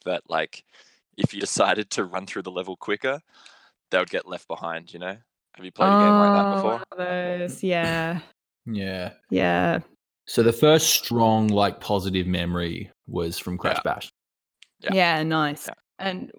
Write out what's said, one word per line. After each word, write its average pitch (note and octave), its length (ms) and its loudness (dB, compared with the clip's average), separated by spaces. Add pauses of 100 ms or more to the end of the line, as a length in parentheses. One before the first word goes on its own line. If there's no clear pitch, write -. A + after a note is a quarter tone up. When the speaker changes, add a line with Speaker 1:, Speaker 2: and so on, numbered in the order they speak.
Speaker 1:
that, F2+ 240 -4
like, D#2+ 340 -4 (540)
if - 160 0
you G2+ 60 -10
decided G2+ 520 2
to G#2 140 -2
run F#2 200 -8
through G2 180 -8
the F#2 80 -10
level F#2 240 -8
quicker, C3 460 -4 (680)
they F2+ 80 2
would F2+ 100 -2
get F#2+ 180 -6
left F2+ 200 -12
behind, E2 460 -8
you E2+ 60 -14
know? F#2 180 -8 (380)
Have F#2 100 -18
you F#2 60 -14
played - 200 2
a G3+ 80 6
game G#3 160 6
like G3+ 180 6
that G3+ 120 4
Speaker 2:
Oh, G3 100 0
Speaker 1:
before? G3 180 0
Speaker 2:
one - 180 -6
of F3+ 60 -14
those, F3+ 680 -4
yeah. E3 560 0 (460)
Speaker 3:
Yeah. F#2+ 480 -6 (160)
Speaker 2:
Yeah. F3 500 2 (480)
Speaker 3:
So - 160 2
the A2+ 100 6
first D#3 380 6
strong, A2 580 4
like, G2+ 320 2
positive F#2+ 460 0
memory F2 640 -2 (160)
was E2+ 320 -4
from F2+ 180 -6
Crash - 200 -2
Speaker 1:
Yeah. - 40 -4 (120)
Speaker 3:
Bash. - 160 -10 (680)
Speaker 1:
Yeah. - 140 -6
Speaker 2:
Yeah, E3+ 300 2
nice. D#3 440 -2
Speaker 1:
Yeah. - 60 -12 (260)
Speaker 2:
And F#3 400 -8